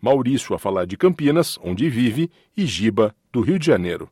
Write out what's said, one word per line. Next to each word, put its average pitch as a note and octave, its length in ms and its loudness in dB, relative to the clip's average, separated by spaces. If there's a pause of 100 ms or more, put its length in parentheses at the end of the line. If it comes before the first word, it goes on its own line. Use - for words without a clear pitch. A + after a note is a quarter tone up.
Maurício B2+ 540 2
a - 20 -4
falar F#2+ 280 -2
de F#2 120 -10
Campinas, D#3+ 640 2
onde F2+ 260 -2
vive, B2+ 440 0 (260)
e G3+ 80 0
Giba, G#2 480 0 (180)
do A#2+ 100 -2
Rio D#3 180 2
de D3+ 80 -6
Janeiro. F2 440 0